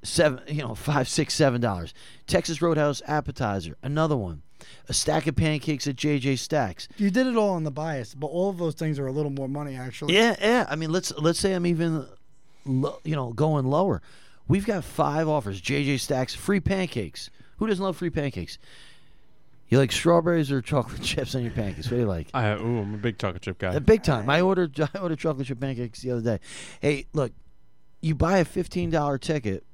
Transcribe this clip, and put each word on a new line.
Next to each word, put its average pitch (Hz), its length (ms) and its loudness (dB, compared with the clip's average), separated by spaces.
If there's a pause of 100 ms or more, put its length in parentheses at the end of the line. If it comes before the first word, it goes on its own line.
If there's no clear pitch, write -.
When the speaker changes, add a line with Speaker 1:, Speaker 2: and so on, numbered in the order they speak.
Speaker 1:
seven, 151 460 2
you 151 140 -4
know, 117 120 -6
five, 143 340 0
six, - 260 0
seven 131 260 4
dollars. 95 320 0 (340)
Texas 170 360 0
Roadhouse 151 440 2
appetizer, 107 760 -2
another 151 340 2
one. 87 260 -4 (460)
A - 40 -4
stack 151 340 2
of 147 100 0
pancakes 156 500 0
at 139 100 -2
J 147 220 2
J 131 180 0
Stacks. 120 500 -2 (120)
Speaker 2:
You 202 120 2
did 254 160 4
it 247 100 0
all 208 140 2
on 170 140 -2
the 151 60 -2
bias, 147 440 -6
but 135 120 -6
all 175 240 0
of 185 80 -8
those 165 160 -2
things 156 240 -2
are 139 80 -2
a 131 60 -4
little 147 180 -2
more 135 180 -6
money, 143 260 -6
actually. 127 400 -2
Speaker 1:
Yeah, 220 260 6
yeah. 226 280 4
I 147 80 -2
mean, 160 160 -2
let's, 180 240 0
let's 160 220 2
say 190 160 2
I'm 175 120 0
even, 165 400 0 (600)
lo-, 131 380 0
you 156 120 -2
know, 123 160 -4
going 147 340 2
lower. 151 360 2 (460)
We've 196 180 4
got 202 180 0
five 151 440 0
offers. 104 320 0
J 143 240 0
J 139 120 2
Stacks, 131 380 -2
free - 260 2
pancakes. 170 680 -2 (260)
Who 214 120 -2
doesn't 190 160 0
love 190 120 -2
free 175 140 -4
pancakes? 143 480 -4 (1120)
You 123 100 6
like 139 140 4
strawberries 165 580 4
or 139 100 0
chocolate 123 420 -2
<laughs> - 0 -
chips - 320 -4
on 131 80 -2
your 117 100 -4
pancakes? 98 380 -4
What 120 60 0
do 123 60 2
you 110 60 2
like? 85 260 -4
Speaker 3:
I, 113 200 2
ooh, 113 260 -2
I'm 101 140 -4
a 107 40 -8
big 107 200 -4
chocolate 92 240 -4
chip 95 160 -6
guy. 92 180 -2
Speaker 1:
Uh, 151 40 0
big 214 220 6
time. 120 260 0
I 151 140 4
ordered, 180 360 0 (120)
<laughs> - 40 -20
I 190 40 -6
ordered 170 220 -2
chocolate 139 260 -2
chip 127 140 -6
pancakes 123 420 -6
the 127 80 -4
other 120 120 -2
day. 110 180 2 (400)
Hey, 143 340 0
look, 143 180 0 (680)
you 156 120 2
buy 165 240 4
a 170 60 6
fifteen 175 460 -2
dollar 147 260 2
ticket 123 580 -2